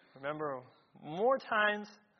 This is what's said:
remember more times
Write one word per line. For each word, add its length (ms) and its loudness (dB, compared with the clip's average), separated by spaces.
remember 480 -4
more 360 2
times 500 0